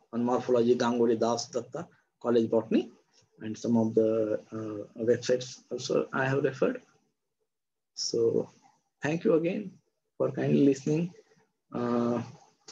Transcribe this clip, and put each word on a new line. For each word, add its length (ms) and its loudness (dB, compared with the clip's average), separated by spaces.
on 100 -2
morphology, 540 2
Ganguly 420 2
Das 300 -2
Datta, 400 -8
College 300 2
Botany, 400 0
and 160 -8
some 220 0
of 160 0
the, 460 2
uh, 500 -10
websites 580 -2
also 420 -4
I 140 -2
have 180 0
referred. 380 -2
So 560 0
thank 220 -2
you 100 4
again 380 -2
for 120 0
kindly 360 4
listening. 460 0
Uh, 500 -2